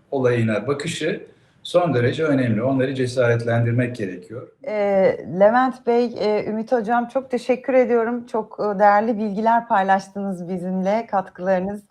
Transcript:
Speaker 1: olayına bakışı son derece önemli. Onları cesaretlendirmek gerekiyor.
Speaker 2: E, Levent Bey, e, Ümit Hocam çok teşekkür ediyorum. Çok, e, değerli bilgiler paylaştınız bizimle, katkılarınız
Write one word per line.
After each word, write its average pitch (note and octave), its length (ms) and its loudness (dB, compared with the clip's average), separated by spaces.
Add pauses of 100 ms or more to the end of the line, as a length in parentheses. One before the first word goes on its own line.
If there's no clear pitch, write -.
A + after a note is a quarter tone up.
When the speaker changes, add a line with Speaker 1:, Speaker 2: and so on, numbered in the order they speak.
(100)
Speaker 1:
olayına A#2 560 0
bakışı - 540 -4 (420)
son E3+ 320 0
derece B2 300 0
önemli. B2 380 0
Onları C3+ 320 0
cesaretlendirmek A#2 1000 0
gerekiyor. G#2 520 -10 (160)
Speaker 2:
E, G#3 80 -8 (680)
Levent A#3+ 460 4
Bey, A#3+ 180 2
e, G#3 420 -2
Ümit A3 260 -4
Hocam A#3+ 360 0
çok C4 220 -4
teşekkür B3 440 -2
ediyorum. A#3+ 520 2
Çok, G#3+ 340 -6
e, G#3 180 -2
değerli G#3 400 4
bilgiler A3 500 0
paylaştınız F#3+ 800 0
bizimle, F#3 640 -2
katkılarınız F#3+ 800 -2